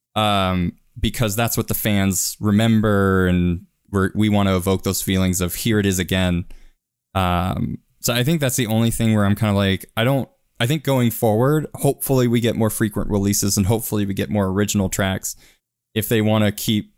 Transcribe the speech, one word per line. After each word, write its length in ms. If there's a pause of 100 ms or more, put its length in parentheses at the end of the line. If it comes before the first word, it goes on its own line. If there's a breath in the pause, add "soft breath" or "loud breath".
(140)
Um, 600 (260)
because 380
that's 180
what 140
the 40
fans 680
remember, 840
and 380 (260)
we're, 220
we 140
wanna 300
evoke 260
those 180
feelings 380
of, 160
"Here 240
it 60
is 140
again." 440 (720 soft breath)
Um, 600 (240)
so 120
I 120
think 160
that's 160
the 100
only 240
thing 240
where 80
I'm 120
kinda 180
like, 320 (100)
I 80
don't, 240 (320)
I 80
think 160
going 280
forward, 540 (100)
hopefully 520
we 140
get 160
more 120
frequent 400
releases 480
and 80
hopefully 400
we 80
get 160
more 180
original 420
tracks. 460 (600 soft breath)
If 140
they 120
wanna 300
keep 460